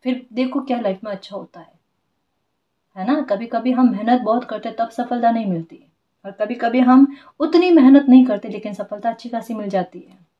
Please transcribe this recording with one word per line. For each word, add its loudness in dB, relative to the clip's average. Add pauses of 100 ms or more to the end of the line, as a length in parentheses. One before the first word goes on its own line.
फिर -6
देखो -4
क्या -6
life -6
में -10
अच्छा -14
होता -18
है, -20 (1200)
है -8
ना। 0
कभी -6
कभी -2
हम 2
मेहनत -2
बहुत -2
करते -12
हैं -12
तब -4
सफलता -2
नहीं -4
मिलती, -8 (400)
और -14
कभी -6
कभी -2
हम 6 (340)
उतनी 2
मेहनत 6
नहीं 8
करते -6
लेकिन -12
सफलता -8
अच्छी -16
खासी -10
मिल -8
जाती -6
है। -20 (180)